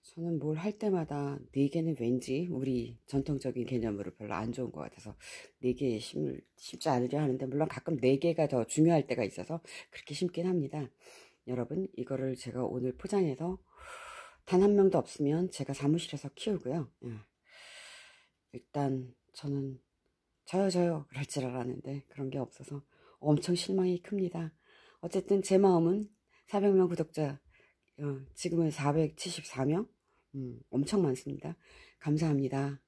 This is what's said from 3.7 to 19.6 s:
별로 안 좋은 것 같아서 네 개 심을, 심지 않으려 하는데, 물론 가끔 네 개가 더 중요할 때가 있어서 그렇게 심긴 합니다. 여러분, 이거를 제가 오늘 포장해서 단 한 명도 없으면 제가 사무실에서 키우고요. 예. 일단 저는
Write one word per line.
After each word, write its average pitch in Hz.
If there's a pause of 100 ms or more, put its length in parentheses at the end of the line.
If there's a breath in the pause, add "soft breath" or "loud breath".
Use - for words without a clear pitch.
별로 104
안 110
좋은 127
것 76
같아서 104 (440 loud breath)
네 123
개 123
심을, - (160)
심지 -
않으려 127
하는데, 131
물론 143
가끔 -
네 127
개가 160
더 123
중요할 160
때가 117
있어서 151 (300 loud breath)
그렇게 -
심긴 175
합니다. 151 (580 loud breath)
여러분, 123
이거를 131
제가 127
오늘 127
포장해서 185 (840 loud breath)
단 185
한 202
명도 190
없으면 156
제가 139
사무실에서 143
키우고요. 160 (160)
예. 120 (1400 loud breath)
일단 131 (180)
저는 139 (640)